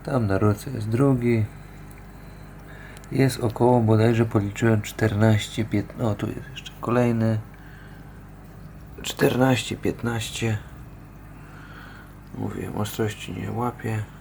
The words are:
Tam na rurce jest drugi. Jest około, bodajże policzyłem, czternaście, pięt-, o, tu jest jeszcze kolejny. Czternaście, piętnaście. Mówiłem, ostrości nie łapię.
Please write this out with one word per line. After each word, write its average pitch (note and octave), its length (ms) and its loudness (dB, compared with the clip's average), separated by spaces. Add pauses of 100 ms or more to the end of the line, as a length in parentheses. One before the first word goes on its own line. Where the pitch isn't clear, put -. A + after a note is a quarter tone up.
Tam C3 220 0
na G2 120 2
rurce G#2 320 2
jest A2 180 -6
drugi. A#2+ 560 4 (1700)
Jest C3 280 2
około, A#2+ 400 4
bodajże A2 440 6
policzyłem, A2 580 2
czternaście, G#2+ 800 2
pięt-, - 380 -2
o, A2 120 0
tu G#2+ 120 -2
jest - 240 -8
jeszcze - 300 -14
kolejny. A2+ 580 2 (1600)
Czternaście, B2+ 760 2
piętnaście. A2 840 -4 (1800)
Mówiłem, G2+ 380 -6
ostrości G#2 560 -4
nie G#2 200 -6
łapię. A2+ 500 -4 (180)